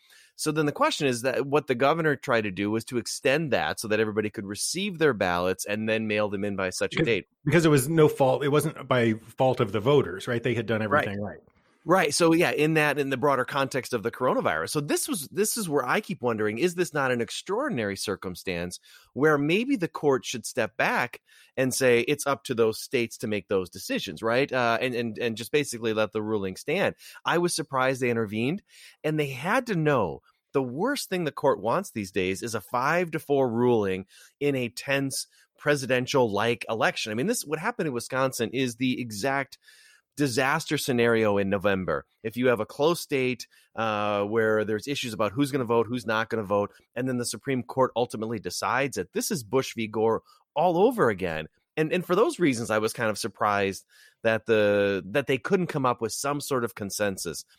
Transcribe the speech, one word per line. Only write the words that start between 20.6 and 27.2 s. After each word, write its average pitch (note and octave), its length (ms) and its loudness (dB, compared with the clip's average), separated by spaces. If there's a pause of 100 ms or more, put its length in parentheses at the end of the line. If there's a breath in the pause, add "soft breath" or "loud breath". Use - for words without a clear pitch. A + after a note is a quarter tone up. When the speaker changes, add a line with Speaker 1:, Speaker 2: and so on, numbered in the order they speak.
Speaker 1:
back D#3+ 420 -2 (380 soft breath)
and C3 160 0
say B2 280 4
it's C#3+ 240 -2
up C#3 200 -2
to - 100 -4
those A2 260 2
states A#2+ 360 -2
to B2 100 -6
make G#2 220 -4
those F#2 200 0
decisions, G2 540 -6
right? A#2+ 280 0
Uh, A#2+ 280 2
and, B2+ 160 -2
and, A#2 220 -4
and A#2+ 180 -2
just A2+ 160 -10
basically A#2 420 -2
let G#2+ 200 0
the A2 80 -2
ruling G2+ 340 -2
stand. D3 400 -2 (300 loud breath)